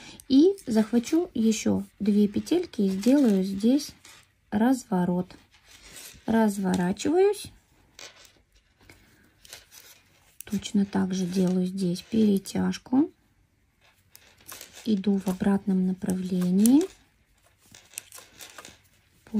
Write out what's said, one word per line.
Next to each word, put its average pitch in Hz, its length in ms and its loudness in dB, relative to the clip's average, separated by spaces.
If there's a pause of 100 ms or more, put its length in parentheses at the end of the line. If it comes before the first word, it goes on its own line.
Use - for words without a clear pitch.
(280)
и 302 260 6 (140)
захвачу 240 680 0
ещё 220 520 0 (160)
две 208 260 4
петельки 233 540 -4
и 196 80 2
сделаю 208 520 4
здесь 202 500 0 (580)
разворот. 185 840 -2 (920)
Разворачиваюсь. 214 1200 0 (3000)
Точно 202 400 -4
так 190 300 -4
же 185 120 -4
делаю 185 400 -2
здесь 185 360 -6
перетяжку. 208 1080 -2 (1700)
Иду 196 360 -2
в 190 80 -6
обратном 196 580 -2
направлении. 185 960 0 (2500)
По 220 140 -6